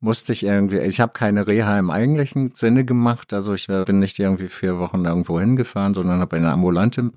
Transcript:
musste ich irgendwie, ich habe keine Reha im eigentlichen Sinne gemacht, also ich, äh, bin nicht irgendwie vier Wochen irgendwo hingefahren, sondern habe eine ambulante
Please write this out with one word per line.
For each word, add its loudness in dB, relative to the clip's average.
musste -2
ich -4
irgendwie, 2
ich -2
habe 0
keine 0
Reha 2
im 2
eigentlichen -2
Sinne 2
gemacht, -2
also -4
ich, -8
äh, 0
bin 2
nicht 0
irgendwie -2
vier -4
Wochen -2
irgendwo 0
hingefahren, 0
sondern 0
habe -2
eine 2
ambulante 0